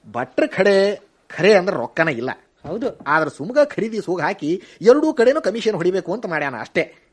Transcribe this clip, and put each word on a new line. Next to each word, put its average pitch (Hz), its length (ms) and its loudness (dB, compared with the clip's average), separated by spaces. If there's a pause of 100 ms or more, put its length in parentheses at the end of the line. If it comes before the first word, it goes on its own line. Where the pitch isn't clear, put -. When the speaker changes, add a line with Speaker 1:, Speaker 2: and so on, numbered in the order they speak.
(120)
Speaker 1:
ಭಟ್ರ 131 340 -2
ಖಡೆ 196 500 2 (420)
ಖರೆ 190 160 6
ಅಂದ್ರ 185 200 4
ರೊಕ್ಕನ - 340 -2
ಇಲ್ಲ. 127 220 -4 (380)
Speaker 2:
ಹೌದು. 220 400 -6
Speaker 1:
ಆದ್ರ 156 200 2
ಸುಮ್ಗ 226 360 -4
ಖರೀದಿ 220 380 -4
ಸೋಗ್ 175 200 -4
ಹಾಕಿ 170 420 -4 (180)
ಎರಡೂ 294 320 4
ಕಡೆನೂ 262 280 2
ಕಮಿಷನ್ 214 340 -2
ಹೊಡಿಬೇಕು 180 380 -2
ಅಂತ 165 120 -8
ಮಾಡ್ಯಾನ 147 340 -4
ಅಷ್ಟೇ. - 340 -4 (200)